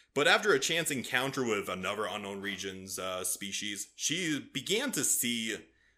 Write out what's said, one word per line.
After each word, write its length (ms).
But 140
after 260
a 60
chance 320
encounter 540
with 240
another 360
Unknown 380
Regions, 560
uh, 240
species, 720
she 460
began 380
to 140
see 520